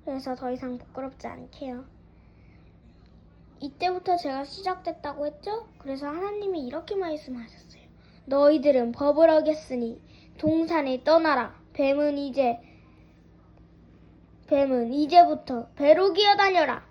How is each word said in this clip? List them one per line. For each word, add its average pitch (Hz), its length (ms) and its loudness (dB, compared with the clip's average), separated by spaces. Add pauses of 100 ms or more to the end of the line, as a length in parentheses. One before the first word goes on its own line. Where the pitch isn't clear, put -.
그래서 269 320 -8
더 254 160 -8
이상 254 280 -10
부끄럽지 262 480 -14
않게요. 254 580 -16 (1700)
이때부터 359 580 -4
제가 277 280 -6
시작됐다고 320 840 -8
했죠? 415 400 -10 (120)
그래서 277 280 -10
하나님이 370 580 -6
이렇게 302 300 -8
말씀하셨어요. 302 880 -10 (420)
"너희들은 277 680 4
법을 294 360 4
어겼으니 302 720 -2 (360)
동산을 311 640 -2
떠나라. 302 520 2 (180)
뱀은 285 440 0
이제, 262 420 -2 (1900)
뱀은 262 460 0
이제부터 294 840 2
배로 320 380 4
기어다녀라. 381 760 2